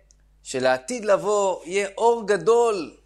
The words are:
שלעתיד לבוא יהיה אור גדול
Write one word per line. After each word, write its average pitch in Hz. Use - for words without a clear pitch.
שלעתיד 131
לבוא 196
יהיה 190
אור 233
גדול 202